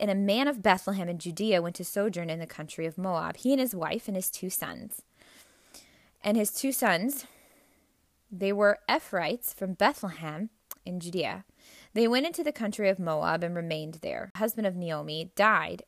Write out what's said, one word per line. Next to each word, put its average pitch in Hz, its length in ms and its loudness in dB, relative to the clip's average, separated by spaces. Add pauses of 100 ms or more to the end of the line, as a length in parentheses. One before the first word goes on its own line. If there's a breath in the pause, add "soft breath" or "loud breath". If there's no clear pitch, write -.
and 202 100 2
a 190 40 4
man 202 340 4
of 240 140 -2
Bethlehem 190 460 4
in 175 100 -4
Judea 180 420 2
went 175 160 -2
to 180 80 -8
sojourn 175 460 -2
in 165 80 -2
the 165 80 -6
country 160 400 -8
of 160 100 -6
Moab, 170 400 -2
he 254 160 2
and 269 80 4
his 240 140 0
wife 165 340 -2
and 196 80 -2
his 185 140 -2
two - 180 -6
sons. - 540 -8 (1200 soft breath)
And 208 120 4
his 214 160 2
two 269 200 -2
sons, 233 540 0 (1040 soft breath)
they 196 220 -2
were 202 260 4 (100)
Ephrites 202 680 -2
from 190 200 -4
Bethlehem 180 760 -2 (380)
in 180 140 -6
Judea. 170 440 -4 (500 loud breath)
They 226 140 6
went 254 180 4
into 339 160 -4
the 294 80 0
country 208 380 0
of 190 100 4
Moab 165 460 0
and 175 100 -2
remained 160 460 -4
there. 71 320 -6
The - 60 -12
husband 220 280 0
of 185 80 0
Naomi 160 640 -4
died, 185 520 2